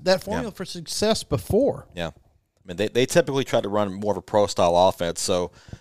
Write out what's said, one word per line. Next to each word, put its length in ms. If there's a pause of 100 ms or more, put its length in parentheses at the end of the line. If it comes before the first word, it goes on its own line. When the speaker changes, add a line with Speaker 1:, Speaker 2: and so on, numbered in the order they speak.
Speaker 1:
that 160
Speaker 2:
Yeah. 40
Speaker 1:
formula 280
for 120
success 600
before. 680
Speaker 2:
Yeah. 180
I 580
mean, 80
they, 100
they 180
typically 380
try 180
to 80
run 240
more 200
of 40
a 60
pro-style 540
offense. 440
So, 300 (300)